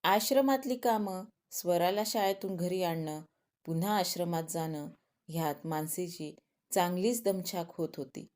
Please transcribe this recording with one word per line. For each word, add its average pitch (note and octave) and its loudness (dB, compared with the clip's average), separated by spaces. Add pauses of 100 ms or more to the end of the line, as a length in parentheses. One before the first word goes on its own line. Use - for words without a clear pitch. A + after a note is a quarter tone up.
आश्रमातली C4 4
कामं, G#3+ 0 (260)
स्वराला F3 2
शाळेतून G3 0
घरी F3+ 0
आणणं, D#3+ -2 (440)
पुन्हा F3 2
आश्रमात E3+ 0
जाणं, D#3 -4 (400)
ह्यात D#3+ -2 (100)
मानसीची D#3+ -4 (380)
चांगलीच F#3 2
दमछाक F#3 -2
होत D#3 -4
होती. - -10